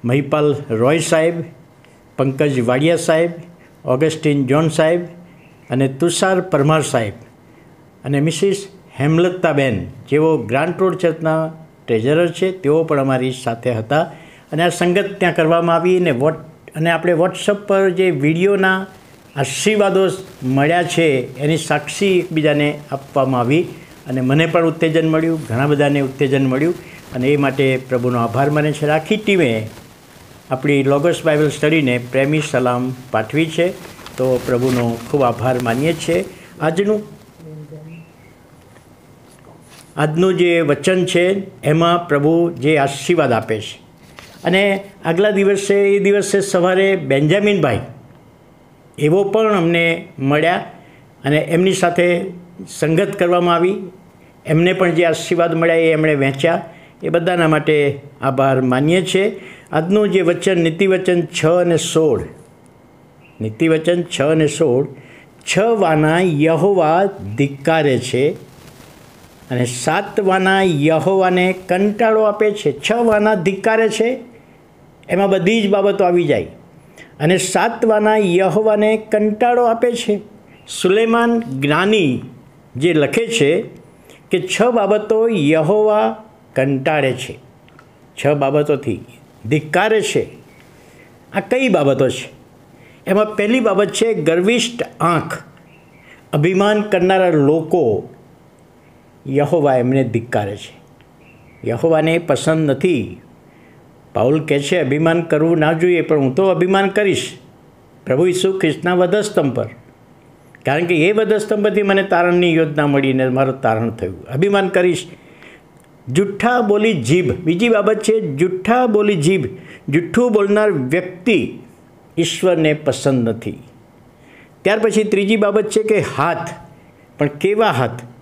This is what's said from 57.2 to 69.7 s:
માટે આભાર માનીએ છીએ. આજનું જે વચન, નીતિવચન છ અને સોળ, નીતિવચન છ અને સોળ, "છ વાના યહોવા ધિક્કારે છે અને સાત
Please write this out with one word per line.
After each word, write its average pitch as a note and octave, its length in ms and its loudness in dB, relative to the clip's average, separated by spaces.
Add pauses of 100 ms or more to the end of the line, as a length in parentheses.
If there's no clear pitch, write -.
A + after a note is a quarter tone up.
માટે D3+ 540 0 (200)
આભાર C3+ 380 2
માનીએ C#3+ 420 2
છીએ. G3 380 -2 (320)
આજનું F#3+ 360 2
જે F#3 120 2
વચન, F3 400 2
નીતિવચન F3 640 2
છ - 240 -4
અને F3 300 2
સોળ, C#3+ 440 0 (1200)
નીતિવચન D#3+ 640 0
છ D3 200 -4
અને D#3 240 2
સોળ, C#3+ 400 0 (600)
"છ - 120 -2
વાના E3+ 640 2
યહોવા E3 840 2 (340)
ધિક્કારે C#3 640 0
છે B2+ 320 0 (1200)
અને B2 140 0
સાત F3+ 560 -2